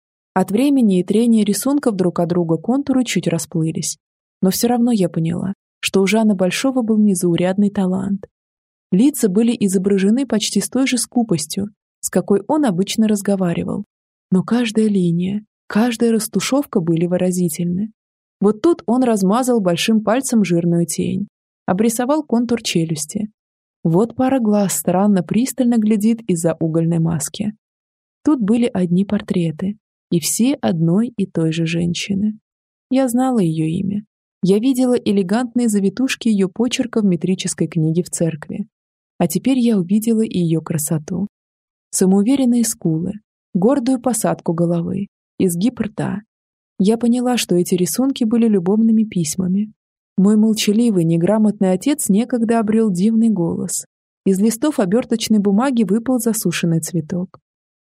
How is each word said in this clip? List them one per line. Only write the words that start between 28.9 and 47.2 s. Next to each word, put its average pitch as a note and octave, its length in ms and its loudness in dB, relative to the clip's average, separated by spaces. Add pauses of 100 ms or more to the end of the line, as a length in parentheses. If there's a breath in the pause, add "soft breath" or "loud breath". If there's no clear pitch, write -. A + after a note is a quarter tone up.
портреты, F#3+ 720 -4 (320)
и F3 80 2
все B3+ 360 0
одной G3+ 600 0
и G3 100 -2
той D#3+ 260 -2
же E3 140 -2
женщины. F3 720 -4 (520)
Я C4 180 2
знала B3 300 0
ее D#3+ 280 0
имя. F#3+ 380 -4 (380)
Я F#3+ 160 4
видела B3 360 2
элегантные A3 760 0
завитушки G#3 600 0
ее G3 200 2
почерка A#3+ 540 -2
в - 20 2
метрической F3+ 600 -2
книге D#3+ 360 0
в - 80 -16
церкви. D#3+ 560 -6 (520)
А F3 80 2
теперь A#3+ 320 0
я A#3 200 2
увидела G#3+ 440 0
и A3 160 -4
ее D#3+ 240 0
красоту. D#3+ 640 -4 (640)
Самоуверенные A#3 760 2
скулы, F3 500 -4 (400)
гордую B3 460 2
посадку F3+ 520 -2
головы, E3+ 560 -2 (300)
изгиб F#3+ 420 0
рта. G3 420 -6 (560)
Я G#3 200 2
поняла, A#3+ 380 0